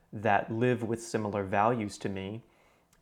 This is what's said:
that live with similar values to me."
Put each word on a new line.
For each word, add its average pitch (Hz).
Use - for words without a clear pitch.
that 104
live 120
with 113
similar 104
values 104
to 113
me." 98